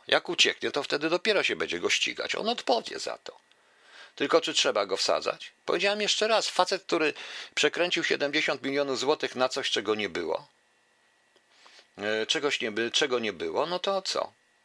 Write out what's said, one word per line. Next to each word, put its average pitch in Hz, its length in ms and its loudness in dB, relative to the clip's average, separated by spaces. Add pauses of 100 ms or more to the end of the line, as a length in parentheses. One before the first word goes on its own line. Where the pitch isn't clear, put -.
Jak - 220 2
ucieknie, 117 420 2
to 143 120 -2
wtedy 147 260 -2
dopiero 180 340 2
się 107 140 0
będzie 80 240 -4
go 98 100 0
ścigać. - 440 -2
On 104 140 -4
odpowie - 500 -2
za - 200 -8
to. - 200 -16 (760)
Tylko 143 260 4
czy 160 140 -2
trzeba 107 320 2
go 95 100 -2
wsadzać? - 560 0 (120)
Powiedziałem 202 360 2
jeszcze 208 280 2
raz, 214 200 2
facet, 180 340 0
który 156 320 2 (400)
przekręcił 170 500 2
siedemdziesiąt 147 580 0
milionów 139 360 0
złotych 135 380 0
na 127 120 4
coś, 127 220 -4
czego 107 240 0
nie 107 140 0
było, 82 400 -4 (1500)
e, 107 280 -2
czegoś 143 340 0
nie 113 120 -4
by-, 113 180 -2
czego 123 280 2
nie 110 140 -2
było, 85 340 -2
no 180 120 -4
to 196 240 -2
co? - 300 -4 (320)